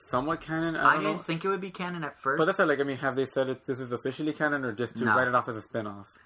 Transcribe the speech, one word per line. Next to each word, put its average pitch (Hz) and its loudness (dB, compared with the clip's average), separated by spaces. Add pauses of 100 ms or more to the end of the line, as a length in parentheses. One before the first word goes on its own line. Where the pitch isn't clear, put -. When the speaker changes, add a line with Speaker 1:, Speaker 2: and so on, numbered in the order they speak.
Speaker 1:
somewhat 147 0
canon. 160 -2
I - -4
Speaker 2:
I 143 8
Speaker 1:
don't 156 -2
Speaker 2:
didn't 156 0
Speaker 1:
know. - -12
Speaker 2:
think 165 -4
it 196 -2
would 196 0
be 190 -8
canon 175 -6
at 143 -8
first. 139 0
Speaker 1:
But 160 4
that's 190 2
not, 185 4
like, 139 4
I - 2
mean, 139 -2
have 131 0
they 131 0
said 131 0
it, 127 -8
this 127 -2
is 123 -6
officially 139 -2
canon 147 0
or 117 -2
just 113 -4
to 113 0
Speaker 2:
No. 110 6
Speaker 1:
write 127 4
it 123 2
off 123 2
as 113 -4
a 107 -10
spin-off? 101 -8